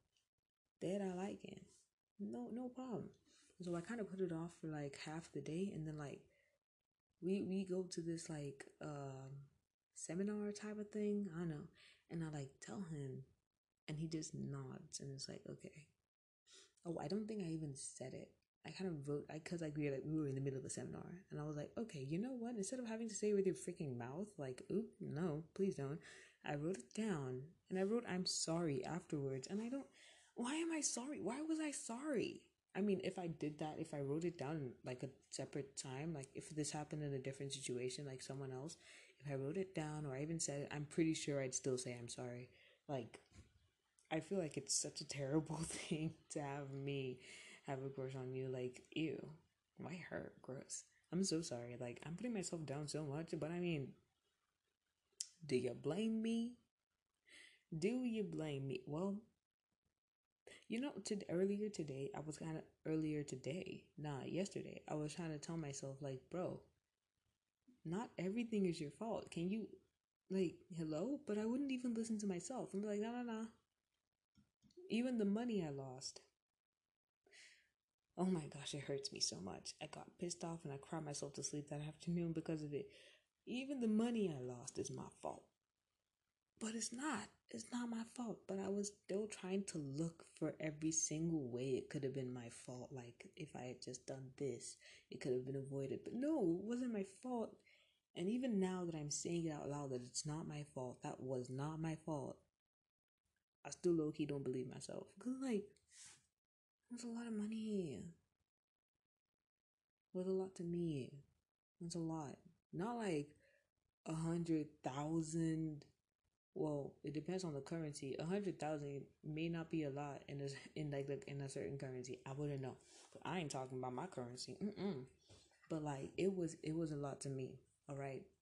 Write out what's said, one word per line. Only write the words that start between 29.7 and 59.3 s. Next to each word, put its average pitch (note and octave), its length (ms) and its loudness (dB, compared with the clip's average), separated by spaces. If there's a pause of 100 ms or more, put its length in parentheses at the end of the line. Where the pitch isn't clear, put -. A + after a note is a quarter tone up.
don't, C4+ 160 -2 (480)
why A#3+ 220 0
am E4 160 2
I D#4 100 2
sorry? C4 380 0
Why A#3+ 220 0
was D#4+ 180 2
I D4+ 100 2
sorry? C4 720 0 (320)
I F#3 80 0
mean, G3 200 6
if F#3 160 0
I F3 100 -2
did D3+ 300 -2
that, D#3 200 -2
if D#3+ 160 -4
I D3 60 0
wrote C#3+ 240 2
it E3+ 140 0
down C#3+ 180 0
in, C3 160 -2 (120)
like, B2+ 180 -4
a C3 80 -2 (200)
separate C#3 460 -4
time, C#3+ 380 -2
like, C3+ 200 -4
if - 160 -8
this D3+ 200 0
happened D3+ 320 -2
in C#3+ 120 2
a C3+ 40 0
different C3+ 340 -2
situation, B2+ 540 0
like, C3 160 -6
someone C3+ 300 -4
else, C3+ 240 -4 (420)
if C#3 120 -6
I C#3 40 2
wrote C3+ 220 2
it F#3+ 180 0
down D3+ 320 0
or C3 80 -2
I C3+ 80 0
even E3 160 0
said C#3+ 240 2
it, - 80 -2
I'm D3 160 -2
pretty D#3+ 280 6
sure C#3+ 260 2
I'd C3 140 2
still C3 240 4
say, B2 200 -4
"I'm A#2+ 100 -6
sorry." B2 400 -6 (400)
Like, B2+ 320 -2 (920)
I D#3+ 100 4
feel G3 180 2
like D3+ 180 0
it's - 180 2
such - 260 2
a D#3 80 -6
terrible D3+ 480 4
<laughs> D#3+ 60 -2
thing D#3+ 520 0 (160)
to D#3 120 -2
have C#3 300 -2
me C#3 460 0 (480)
have C3+ 180 0
a C#3 40 -2
crush C3 280 -2
on B2+ 160 -2
you. C3 160 0
Like, B2+ 340 -2 (120)
ew, D#3 240 2 (600)
my E3+ 180 -6 (120)
heart, - 340 -4
gross. - 420 -8 (280)
I'm F#3 120 6
so E3+ 180 4
sorry. A#2+ 360 -4
Like, A#2+ 260 -4
I'm D#3+ 120 -4
putting A#3+ 180 -2
myself E3 320 0
down C#3+ 220 -2
so D3+ 160 0
much, D3+ 340 -2
but D3+ 120 0
I F3 100 0
mean, D#3+ 280 2 (1600)
do C3 100 4
you B2 180 2
blame G#3+ 480 2
me? A3+ 300 0 (1200)
Do A#3 280 2
you A3 180 2
blame D#3 460 -2
me? - 180 0
Well, F3+ 300 0 (1500)